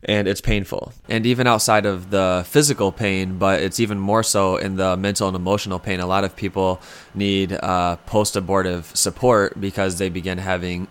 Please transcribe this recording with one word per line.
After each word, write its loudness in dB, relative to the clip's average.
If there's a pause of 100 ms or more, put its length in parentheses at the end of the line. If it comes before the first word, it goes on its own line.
And 2
it's 0
painful. -2 (160)
And 0
even 4
outside 4
of -2
the 2
physical 2
pain, -2
but 2
it's -2
even 0
more 2
so 2
in -4
the 2
mental 0
and -2
emotional -2
pain. -4
A -4
lot 0
of -4
people -2 (360)
need, 0
uh, 0 (100)
post-abortive 0
support 2
because -2
they 0
begin -4
having -4